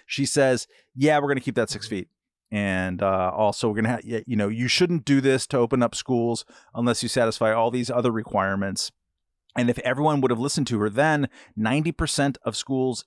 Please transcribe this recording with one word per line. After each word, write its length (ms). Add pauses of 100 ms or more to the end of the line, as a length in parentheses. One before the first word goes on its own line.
She 200
says, 400 (300)
"Yeah, 240
we're 80
gonna 120
keep 140
that 160
six 160
feet. 220 (420)
And, 520
uh, 320
also, 340
we're 140
gonna 140
ha-, 100
y-, 200
you 80
know, 140
you 200
shouldn't 360
do 160
this 280
to 100
open 240
up 120
schools 520 (280)
unless 280
you 80
satisfy 420
all 180
these 200
other 200
requirements." 800 (640)
And 140
if 120
everyone 420
would 80
have 100
listened 280
to 120
her 80
then, 400 (260)
ninety 380
percent 520
of 120
schools 500